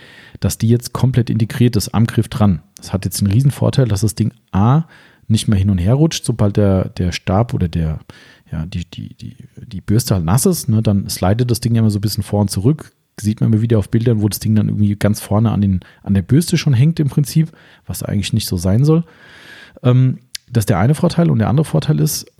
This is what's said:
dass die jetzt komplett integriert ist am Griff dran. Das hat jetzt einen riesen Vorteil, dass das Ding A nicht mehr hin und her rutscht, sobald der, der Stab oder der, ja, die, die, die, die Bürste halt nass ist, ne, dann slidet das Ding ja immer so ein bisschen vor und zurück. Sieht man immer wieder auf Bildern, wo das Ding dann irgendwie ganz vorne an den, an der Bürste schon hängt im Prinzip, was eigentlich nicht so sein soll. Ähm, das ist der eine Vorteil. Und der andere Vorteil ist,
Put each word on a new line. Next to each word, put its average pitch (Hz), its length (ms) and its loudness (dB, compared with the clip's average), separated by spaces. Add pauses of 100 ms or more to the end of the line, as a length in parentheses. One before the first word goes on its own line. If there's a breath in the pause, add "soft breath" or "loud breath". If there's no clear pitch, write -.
(400 loud breath)
dass - 180 -2
die 113 100 0
jetzt 120 260 0
komplett 123 360 0
integriert 117 460 0
ist 98 140 -2
am 117 180 2
Griff - 200 -2
dran. 98 360 0 (140)
Das - 140 -14
hat 95 140 -4
jetzt - 160 -4
einen 101 100 2
riesen 131 200 4
Vorteil, 117 360 0
dass 101 140 -2
das 107 140 -2
Ding 107 180 -2 (180)
A 147 340 2 (420 loud breath)
nicht 110 200 0
mehr 104 120 2
hin 98 100 0
und 98 80 2
her 92 160 2
rutscht, 156 320 0
sobald 107 320 0
der, 98 320 2
der 90 220 -4
Stab 104 420 -2
oder 92 140 -2
der, 80 320 -4 (520 loud breath)
ja, 80 140 -8
die, 87 240 -8
die, - 240 -16
die, - 220 -18 (280)
die - 180 -14
Bürste 107 340 0
halt 87 100 -2
nass 98 220 0
ist, - 220 -2
ne, 110 120 2
dann 101 260 0
slidet 113 440 0
das 113 80 0
Ding 117 160 -2
ja 113 60 2
immer 110 100 2
so 101 80 -2
ein - 20 -4
bisschen 104 220 -4
vor 104 180 -2
und 101 80 0
zurück. 120 440 -2 (260)
Sieht 107 220 -2
man 117 120 2
immer 107 80 2
wieder 117 160 2
auf 98 120 -2
Bildern, 113 340 0
wo 107 40 2
das 98 120 -4
Ding 107 160 0
dann 104 140 2
irgendwie 104 260 0
ganz 104 260 -2
vorne 107 300 0
an 101 100 0
den, 95 200 0 (200 loud breath)
an 98 140 -2
der 98 80 2
Bürste 156 340 2
schon 143 160 0
hängt 143 260 2
im 147 100 0
Prinzip, 160 420 0 (340 loud breath)
was - 160 -10
eigentlich 98 320 -4
nicht 107 140 -2
so 92 100 -2
sein 95 280 2
soll. 160 180 4 (800 loud breath)
Ähm, 127 340 4 (320)
das 113 120 0
ist - 80 -2
der 95 100 2
eine 127 160 2
Vorteil. 170 340 0
Und 127 100 2
der 104 100 0
andere 147 160 2
Vorteil 151 340 0
ist, - 400 -4